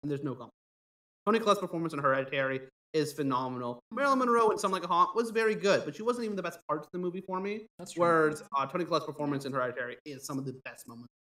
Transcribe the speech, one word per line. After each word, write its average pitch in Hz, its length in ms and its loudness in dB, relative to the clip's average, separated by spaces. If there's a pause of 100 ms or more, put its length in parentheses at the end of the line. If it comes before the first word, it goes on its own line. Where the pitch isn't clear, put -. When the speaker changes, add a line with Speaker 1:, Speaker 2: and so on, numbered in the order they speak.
Speaker 1:
and 143 80 -4
there's 139 120 -4
no 131 120 -4
comp. 120 160 -16 (720)
Toni 220 140 6
Collette's 202 200 6
performance 165 340 -4
in 143 60 -4
Hereditary 135 640 2 (320)
is 151 180 2
phenomenal. 127 680 -2 (120)
Marilyn 269 280 2
Monroe 233 320 4
in 180 60 0
Some 196 140 0
Like 185 120 -2
It 175 60 -8
Hot 175 260 4
was 226 160 0
very 220 240 2
good, 170 280 4
but 147 120 -6
she - 80 -12
wasn't 233 220 0
even 208 120 -4
the 180 60 -6
best 170 160 -6 (100)
parts 156 160 -2
of - 80 -20
the 180 60 -4
movie 180 220 -6
for 185 200 -6
me. 208 240 -6 (140)
Speaker 2:
That's 185 140 -14
true. 170 100 2
Speaker 1:
Whereas, 160 400 4 (120)
uh, 135 120 2
Toni 175 180 -2
Collette's 156 200 0
performance 143 400 -4
in 131 60 -6
Hereditary 123 540 -4
is 135 200 -12
some 139 120 -6
of 135 80 -4
the 131 80 -8 (100)
best 120 240 -16
moments. 120 220 -16 (120)